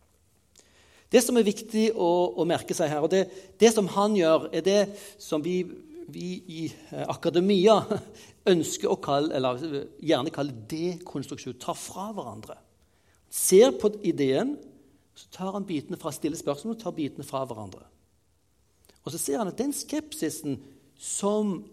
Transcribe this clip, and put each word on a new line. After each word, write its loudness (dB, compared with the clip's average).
Det 8
som 2
er 6
viktig 0
å, 2
å 0
merke -2
seg 0
her, 0
og 0
det, 4
det 10
som 2
han 2
gjør, 4
er -2
det 4
som -4
vi, 0
vi -10
i, -10
eh, -8
akademia 4
<laughs> 0
ønsker 0
å 0
kalle, 0
eller -2
gjerne 0
kalle -6
dekonstruksjon, -8
ta -6
fra -12
hverandre. -12
Ser 6
på 0
ideen, 0
så -20
tar -10
han -8
bitene -6
fra, -8
stiller -4
spørsmål, -6
tar -8
bitene -8
fra -4
hverandre. -12
Og -10
så -8
ser -2
han -4
at -6
den -2
skepsisen -6
som -2